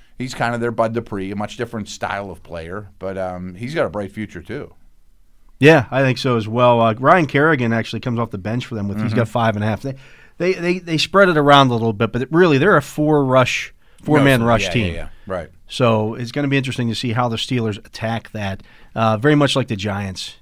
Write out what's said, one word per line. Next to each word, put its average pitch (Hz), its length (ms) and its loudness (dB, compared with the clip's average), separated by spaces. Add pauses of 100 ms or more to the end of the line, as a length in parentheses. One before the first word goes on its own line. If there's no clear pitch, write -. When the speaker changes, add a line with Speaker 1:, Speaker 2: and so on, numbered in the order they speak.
(200)
Speaker 1:
He's 131 160 -8
kind 120 180 -2
of 117 80 -6
their 120 100 -2
Bud 113 220 0
Dupree, 101 380 -6
a 101 40 -8
much 104 220 -8
different 113 320 -10
style 101 400 -8
of 85 140 -16
player, 85 460 -12 (100)
but, 95 180 -8
um, 90 380 -8
he's 120 180 -10
got 147 140 -2
a - 20 -8
bright 101 220 -8
future 101 320 -10
too. 123 280 -14 (880)
Speaker 2:
Yeah, 143 320 8
I 131 100 0
think 131 160 0
so 127 200 -2
as 104 100 -4
well. 120 340 4
Uh, 113 140 4
Ryan 151 300 4
Kerrigan 139 480 2
actually - 280 -4
comes 117 180 -4
off 113 120 -4
the 101 60 -8
bench 110 280 -6
for 120 100 -10
them 101 120 -4
with, 101 100 -4
he's 107 100 -2
Speaker 1:
Mm-hmm. 107 100 -4
Speaker 2:
got 117 120 0
five 113 260 0
and 104 80 -2
a 110 40 0
half. 104 140 -4
They, 135 140 -8 (420)
they, 180 160 0
they, 175 260 -2
they 170 180 -4
spread 190 320 4
it 156 80 0
around 143 320 6
a 120 40 0
little 113 200 0
bit, 104 180 0
but 123 100 -4
it 131 100 -8
really, 160 260 6
they're 180 180 4
a 143 60 4
four 151 420 0
rush, 127 500 2 (280)
four 151 180 2
man 135 220 6
Speaker 1:
Mostly, 117 60 2
Speaker 2:
rush 113 160 2
Speaker 1:
yeah, 92 80 -4
Speaker 2:
team. 107 240 0
Speaker 1:
yeah, 82 60 -8
yeah. 76 60 -10 (180)
Right. 87 240 -8 (180)
Speaker 2:
So 113 480 0
it's 120 160 -10
gonna 143 180 -2
be 139 80 2
interesting 131 320 -2
to 110 60 -4
see 117 180 -4
how 123 160 0
the 113 80 -4
Steelers 113 480 -2
attack 113 460 -8
that. 101 300 -8 (340)
Uh, 110 220 0
very 147 180 4
much 143 200 2
like 131 140 -2
the 113 60 -4
Giants. 98 680 -8